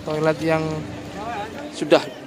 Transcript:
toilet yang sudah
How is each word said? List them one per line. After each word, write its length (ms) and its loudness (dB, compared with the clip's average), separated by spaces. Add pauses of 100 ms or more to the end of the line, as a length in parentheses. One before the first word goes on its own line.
toilet 400 2
yang 160 4 (1120)
sudah 320 6 (220)